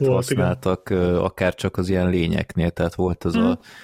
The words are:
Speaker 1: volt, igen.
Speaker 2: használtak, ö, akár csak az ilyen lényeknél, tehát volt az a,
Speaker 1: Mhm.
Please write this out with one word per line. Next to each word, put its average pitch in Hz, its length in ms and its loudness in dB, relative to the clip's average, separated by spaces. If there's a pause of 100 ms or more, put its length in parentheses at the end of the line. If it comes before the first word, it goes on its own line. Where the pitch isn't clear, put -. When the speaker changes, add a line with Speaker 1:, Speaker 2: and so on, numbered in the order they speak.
Speaker 1:
volt, 98 240 0
igen. 98 140 0
Speaker 2:
használtak, 90 460 -2
ö, 90 260 2
akár 92 380 0
csak - 220 -4
az 90 120 -2
ilyen 90 220 2
lényeknél, 85 600 0
tehát 85 240 -2
volt 90 300 -2
az 85 120 -2
a, 226 40 2
Speaker 1:
Mhm. - 100 2 (340)